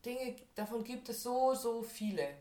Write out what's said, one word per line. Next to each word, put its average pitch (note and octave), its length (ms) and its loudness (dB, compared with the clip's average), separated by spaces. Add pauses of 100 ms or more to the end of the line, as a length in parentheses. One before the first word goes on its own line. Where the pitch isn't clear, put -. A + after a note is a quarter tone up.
Dinge, B3 280 -4 (180)
davon G#3+ 300 -2
gibt B3 240 -6
es A3 140 -4
so, C4 320 6
so A#3 280 2
viele. G3+ 460 0 (120)